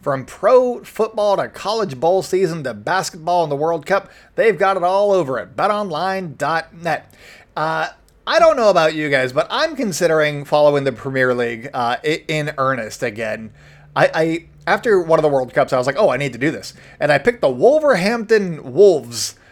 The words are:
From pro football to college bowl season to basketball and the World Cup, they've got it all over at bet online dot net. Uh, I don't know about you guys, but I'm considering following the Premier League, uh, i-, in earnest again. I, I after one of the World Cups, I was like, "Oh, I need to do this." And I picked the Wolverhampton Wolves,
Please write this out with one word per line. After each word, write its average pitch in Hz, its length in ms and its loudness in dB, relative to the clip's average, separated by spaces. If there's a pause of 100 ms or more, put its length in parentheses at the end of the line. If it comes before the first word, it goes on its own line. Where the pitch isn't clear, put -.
From 135 240 -4
pro 247 580 2
football 208 540 -2
to 131 100 -2
college 185 520 -6
bowl 175 240 2
season 180 400 -2
to 127 100 -8
basketball 170 720 -2
and 147 80 -4
the 139 40 -4
World 156 300 -2
Cup, 190 240 -2 (240)
they've 202 240 2
got 196 180 2
it 175 80 -4
all 196 280 2
over 139 260 0
at 95 180 -10
bet 180 140 0
online 190 680 -4
dot 156 360 -4
net. 165 400 -6 (420)
Uh, 160 340 -4 (360)
I 311 140 0
don't 320 180 6
know 214 140 4
about 160 240 2
you 151 160 -2
guys, 127 200 2
but 151 200 0
I'm 294 240 -4
considering 156 680 0
following 147 420 2
the 135 60 0
Premier 131 440 0
League, 120 360 -4
uh, 123 320 -2
i-, 151 240 -2
in 151 300 -4
earnest 131 460 -4
again. 110 480 -6 (440)
I, 160 200 4
I 165 300 -2 (240)
after 202 320 2
one 160 160 2
of 156 60 2
the 151 60 4
World 131 220 -2
Cups, 139 220 0
I 131 60 2
was 123 80 -2
like, 135 100 -2
"Oh, 180 120 4
I 127 80 0
need 139 160 -4
to 113 60 -12
do 143 120 0
this." 101 240 -12 (240)
And 147 120 2
I - 60 4
picked 240 240 0
the 143 80 2
Wolverhampton 208 1200 0
Wolves, 127 640 2 (160)